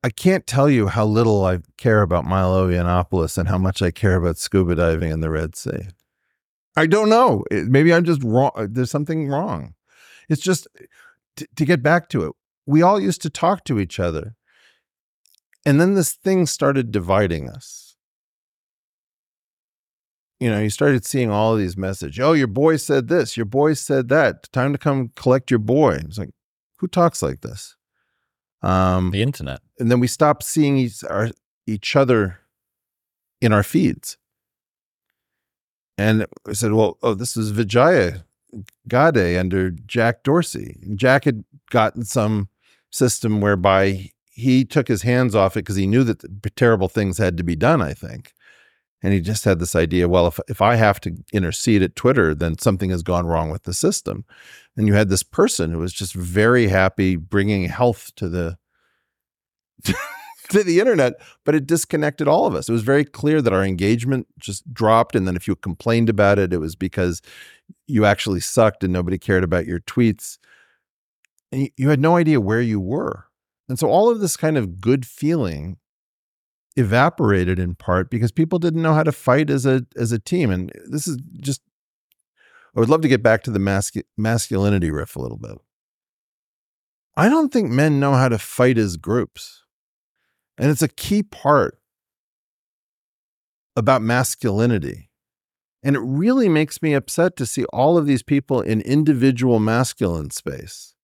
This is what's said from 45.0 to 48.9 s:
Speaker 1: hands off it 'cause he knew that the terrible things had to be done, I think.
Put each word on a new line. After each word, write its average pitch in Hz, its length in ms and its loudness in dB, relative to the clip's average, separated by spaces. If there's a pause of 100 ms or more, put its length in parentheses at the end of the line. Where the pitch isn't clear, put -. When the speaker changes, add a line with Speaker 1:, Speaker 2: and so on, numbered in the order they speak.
Speaker 1:
hands 123 340 0
off 98 220 2
it 98 80 -4
'cause 95 100 -6
he 98 100 0
knew 120 200 2
that 107 160 -2
the - 340 -12
terrible 113 320 2
things 98 300 -4
had 92 180 0
to 85 80 -4
be 85 140 -2
done, 127 240 0
I 69 120 -4
think. - 400 -16 (680)